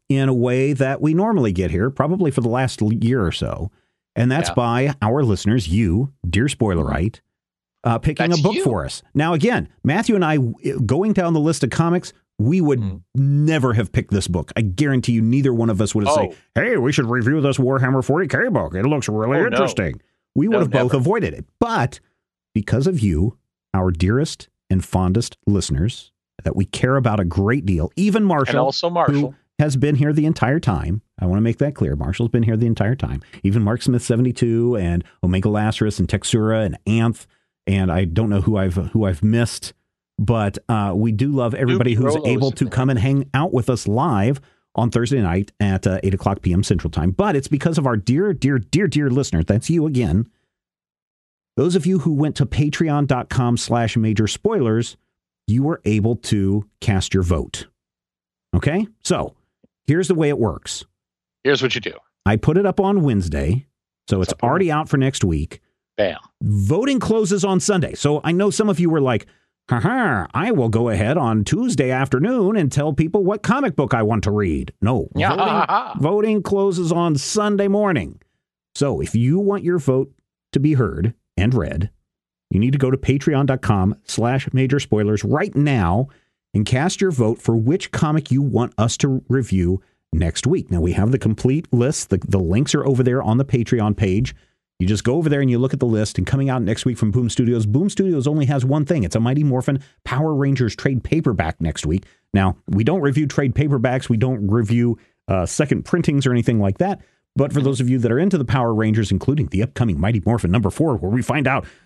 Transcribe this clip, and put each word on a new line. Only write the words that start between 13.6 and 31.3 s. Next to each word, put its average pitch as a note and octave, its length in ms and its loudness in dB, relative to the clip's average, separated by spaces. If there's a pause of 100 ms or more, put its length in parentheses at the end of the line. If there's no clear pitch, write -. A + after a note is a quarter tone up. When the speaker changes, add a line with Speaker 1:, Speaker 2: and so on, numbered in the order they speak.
Speaker 1:
have G#2 180 -2
picked - 200 -4
this G2+ 160 0
book. F2 280 -4
I A2+ 60 0
guarantee B2+ 520 0
you A2+ 100 2
neither C3+ 280 2
one A2+ 200 2
of G2+ 100 0
us G#2+ 140 -2
would G#2 120 0
have D3 80 4
Speaker 2:
Oh. B2 140 2 (260)
Speaker 1:
said, D#3 80 2
"Hey, A#3 140 0
we C3+ 140 2
should C3+ 180 0
review B2+ 320 2
this C#3 160 2
Warhammer C3 460 2
forty D#3 240 0
K G3+ 220 -2
book. F2+ 260 -2
It G2 100 0
looks C#3+ 240 0
really A2 300 0
Speaker 2:
Oh, - 20 2
no. E3 60 2
Speaker 1:
interesting." A#2 520 -2 (360)
We D3+ 120 2
would A3+ 60 0
Speaker 2:
No, - 60 2
Speaker 1:
have D3+ 120 0
both B2 220 2
Speaker 2:
never. C#3+ 40 4
Speaker 1:
avoided C#3 360 0
it. - 120 -12 (140)
But A3+ 400 -2 (540)
because A2 320 -2
of F3+ 140 -2
you, G2 380 0 (360)
our F#2 160 0
dearest G2 580 -2 (240)
and F#2 140 0
fondest F#2 500 -2 (120)
listeners F#2+ 640 -2 (320)
that - 120 -4
we G2 80 0
care B2+ 320 -2
about A#2 240 0
a F#2 60 0
great G2 400 0
deal, F2 300 0
even G#3 280 0
Marshall, D3 280 0
Speaker 2:
And C3+ 80 0
also C3 300 -2
Marshall. D#3+ 300 2
Speaker 1:
who C#3 160 -2 (220)
has D3 180 2
been D3 200 2
here D3 180 2
the D3+ 140 2
entire D#3 320 0
time. F2+ 420 -2 (180)
I G2 60 0
wanna F#2 160 2